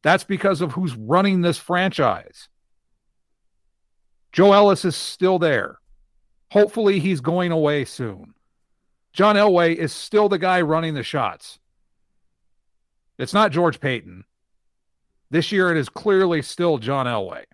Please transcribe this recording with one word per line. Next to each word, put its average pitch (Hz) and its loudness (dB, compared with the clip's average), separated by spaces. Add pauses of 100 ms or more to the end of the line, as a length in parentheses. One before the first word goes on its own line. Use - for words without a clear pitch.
That's 175 2
because 190 -2
of 165 -4
who's 165 -6
running 180 0
this 170 0
franchise. 160 -4 (1800)
Joe 196 6
Ellis 202 4
is 175 -2
still 185 -2
there. 143 -2 (760)
Hopefully 208 2
he's 160 -2
going 175 -2
away 147 0
soon. 107 -14 (800)
John 208 2
Elway 175 4
is 165 -6
still 208 0
the 190 0
guy 180 0
running 160 -2
the 127 -8
shots. - -6 (1600)
It's 127 -8
not 208 2
George 160 0
Payton. 98 -8 (1040)
This 160 -2
year 185 0
it 160 0
is 139 -4
clearly 190 0
still 165 -2
John 131 -4
Elway. 95 -6 (100)